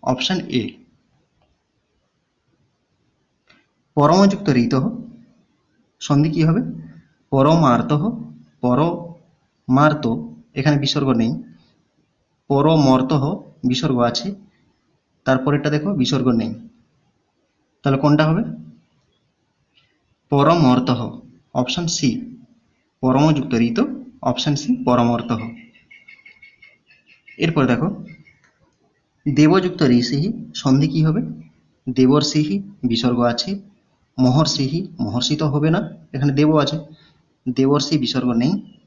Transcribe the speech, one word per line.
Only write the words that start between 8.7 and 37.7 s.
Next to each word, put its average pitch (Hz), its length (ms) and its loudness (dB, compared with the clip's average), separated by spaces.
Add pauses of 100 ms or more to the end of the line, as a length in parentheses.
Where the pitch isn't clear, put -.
এখানে 143 260 2
বিসর্গ 139 240 -2 (120)
নেই। 113 120 0 (1160)
পরমর্তহ 139 720 2 (460)
বিসর্গ 127 300 -2 (120)
আছে, 147 180 -6 (1000)
তারপরেরটা 135 480 0
দেখো 151 140 -2 (120)
বিসর্গ 123 260 0 (140)
নেই, 98 120 -6 (1300)
তাহলে 139 200 2
কোনটা 151 240 4
হবে? 175 140 0 (1900)
পরমর্তহ, 131 680 4 (600)
অপশন 170 260 -4 (100)
সি। 143 120 0 (960)
পরমযুক্ত 135 500 2 (160)
ঋত, 117 100 -4 (520)
অপশন 147 300 -2
সি - 100 -8 (160)
পরমর্তহ। 120 540 0 (2000)
এরপর 156 240 0 (100)
দেখো 135 160 0 (1400)
দেবযুক্ত 156 540 2 (180)
ঋষিহি 143 300 -2 (320)
সন্ধি 143 320 2
কি 160 140 0
হবে? 160 140 0 (680)
দেবর্ষিহি 131 720 2 (340)
বিসর্গ 120 280 0 (140)
আছে, - 180 -6 (680)
মহর্ষিহি 135 600 2 (240)
মহর্ষি 123 360 -4
তো 156 140 -2
হবে 147 200 0
না, 202 60 0 (340)
এখানে 135 240 0
দেব 151 120 4 (140)
আছে, 156 120 -6 (720)
দেবর্ষি 135 480 0 (100)